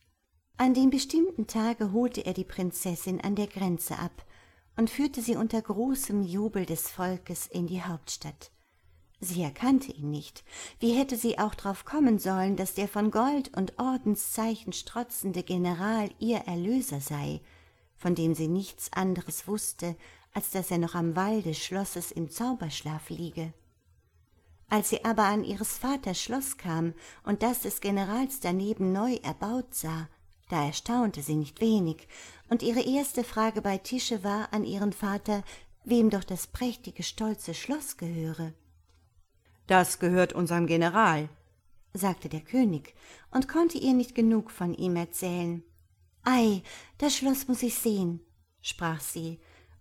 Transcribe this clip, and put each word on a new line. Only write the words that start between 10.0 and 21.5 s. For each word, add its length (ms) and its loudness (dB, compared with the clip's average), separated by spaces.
nicht. 320 -10
Wie 140 4
hätte 220 2
sie 240 0
auch 160 0
drauf 300 -6
kommen 340 4
sollen, 360 0
dass 200 -4
der 120 0
von 220 2
Gold 480 0
und 220 -2
Ordenszeichen 960 -2
strotzende 680 -6
General 680 0
ihr 200 0
Erlöser 640 -2
sei, 400 -6
von 200 0
dem 200 2
sie 120 -2
nichts 460 -4
anderes 540 -2
wusste, 480 -4
als 160 -4
dass 220 -2
er 80 2
noch 160 0
am 200 0
Wall 260 2
des 180 -4